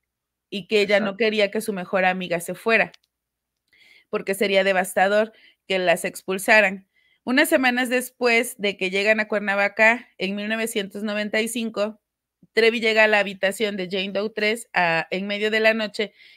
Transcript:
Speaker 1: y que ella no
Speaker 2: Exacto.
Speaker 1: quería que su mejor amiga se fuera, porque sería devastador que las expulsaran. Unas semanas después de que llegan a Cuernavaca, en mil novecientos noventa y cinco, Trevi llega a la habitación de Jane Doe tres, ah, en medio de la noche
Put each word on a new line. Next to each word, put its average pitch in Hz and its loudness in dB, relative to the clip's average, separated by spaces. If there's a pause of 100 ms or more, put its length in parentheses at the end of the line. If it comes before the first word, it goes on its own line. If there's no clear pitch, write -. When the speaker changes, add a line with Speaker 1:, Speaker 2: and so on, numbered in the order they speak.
(500)
Speaker 1:
y 196 -10
que 214 2
ella 202 2
no 214 -2
Speaker 2:
Exacto. 196 -6
Speaker 1:
quería 214 0
que 214 -4
su 214 -6
mejor 185 -2
amiga 180 -2
se 180 -8
fuera, 196 0 (1200)
porque 202 -2
sería 190 2
devastador 196 2 (340)
que 190 0
las 180 0
expulsaran. 196 0 (360)
Unas 285 2
semanas 254 2
después 240 0
de 196 -4
que 190 -4
llegan 208 2
a 214 -4
Cuernavaca, 208 2 (100)
en 190 -4
mil 208 -8
novecientos 220 -6
noventa 208 -4
y 233 -2
cinco, 220 -6 (540)
Trevi 226 4
llega 220 4
a 214 4
la 208 4
habitación 196 -2
de 180 -6
Jane 196 -4
Doe 208 -2
tres, 214 -4
ah, 165 0
en 190 -4
medio 208 -2
de 220 0
la 220 4
noche 214 -6 (240)